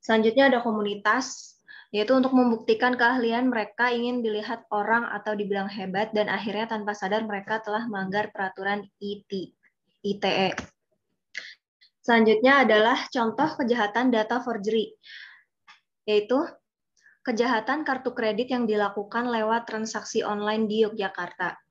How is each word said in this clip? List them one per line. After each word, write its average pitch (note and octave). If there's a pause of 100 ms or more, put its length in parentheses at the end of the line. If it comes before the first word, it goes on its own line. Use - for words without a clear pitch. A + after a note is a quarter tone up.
Selanjutnya A3+
ada B3
komunitas, G#3+ (320)
yaitu G#3+
untuk C4
membuktikan B3
keahlian A#3+
mereka A#3
ingin A#3+
dilihat A3
orang G#3
atau G#3
dibilang G3
hebat, G3+
dan G#3
akhirnya G3+
tanpa G#3
sadar G#3+
mereka G#3
telah G#3+
melanggar G3
peraturan G3 (160)
I G3+
T, F#3+ (480)
I G3
T -
E. F#3+ (1600)
Selanjutnya A#3
adalah A3 (160)
contoh B3
kejahatan A#3
data A#3
forgery, A3 (1120)
yaitu G#3+ (880)
kejahatan A#3+
kartu C4
kredit A3
yang B3+
dilakukan G#3
lewat A3+
transaksi A3
online G#3
di A3
Yogyakarta. F#3+ (120)